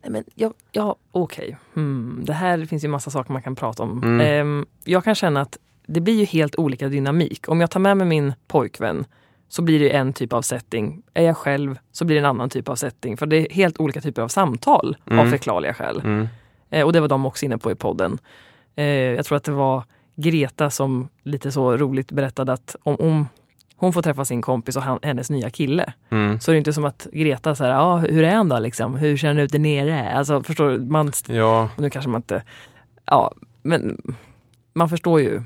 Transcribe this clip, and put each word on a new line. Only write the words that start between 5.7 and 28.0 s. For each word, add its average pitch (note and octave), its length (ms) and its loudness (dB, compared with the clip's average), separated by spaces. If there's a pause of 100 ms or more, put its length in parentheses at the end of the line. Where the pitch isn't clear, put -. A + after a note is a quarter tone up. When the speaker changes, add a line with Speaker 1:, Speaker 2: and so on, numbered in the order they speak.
Speaker 1:
det D#3+ 140 -2
blir G#3+ 140 2
ju G#3 100 4
helt D#3 320 0
olika C#3 320 0
dynamik. C#3 600 0
Om E3 120 2
jag E3 100 2
tar F#3 100 0
med G3 160 4
mig F#3 100 2
min D3 260 2 (160)
pojkvän G#2+ 560 0 (440)
så - 140 -6
blir D#3+ 180 4
det C#3+ 160 6
en C3 160 2
typ B2 200 -6
av A#2 100 0
setting. A#2 600 -6 (120)
Är E3+ 100 4
jag E3 120 4
själv C#3 420 -2 (140)
så - 120 -4
blir D#3 120 4
det D3 40 4
en C#3+ 60 2
annan B2 240 0
typ B2+ 180 -6
av B2+ 80 -4
setting. A#2+ 400 -6
För D3 100 -4
det D#3 100 4
är D#3 180 0
helt F3 260 2
olika D3 200 -2
typer C3+ 220 -4
av A#2 60 -2
samtal F#3 680 2 (100)
av - 60 -2
Speaker 2:
Mm. A#2 180 6
Speaker 1:
förklarliga F#2+ 440 0
skäl. - 300 -6
Speaker 2:
Mm. G#2+ 240 0 (420)
Speaker 1:
Eh, D3+ 160 2
och E3 60 4
det E3+ 80 6
var D3+ 80 2
de C3+ 180 2
också - 180 -6
inne B2 140 -2
på A#2+ 120 -2
i F#2 40 -2
podden. F2+ 440 -4 (580)
Eh, D3 80 -2
jag C3+ 420 0
tror D3 100 0
att C#3 80 -2
det D3+ 80 -2
var C3+ 320 0 (320)
Greta D3+ 540 0
som C3+ 380 -2 (140)
lite C#3 300 -6
så B2+ 240 2
roligt C3+ 360 -2
berättade C3+ 400 -2
att - 300 -8
om, D3 140 -2
om D#3 320 2 (480)
hon F3+ 160 0
får E3+ 100 0
träffa C#3 220 0
sin A#2+ 180 -4
kompis B2+ 340 -2
och C3+ 60 -2
han, C3 200 -2
hennes B2+ 280 -4
nya C3 200 -2
kille, D3 420 -2 (180)
Speaker 2:
Mm. G#2+ 300 0
Speaker 1:
så - 100 -2
är - 20 6
det D#3 60 6
inte D3+ 140 0
som D3 120 -2
att - 280 -6
Greta D3+ 420 0
så C#3 100 -2
här, B2 60 4
"Ja, D#3+ 260 4
hur D#3+ 280 4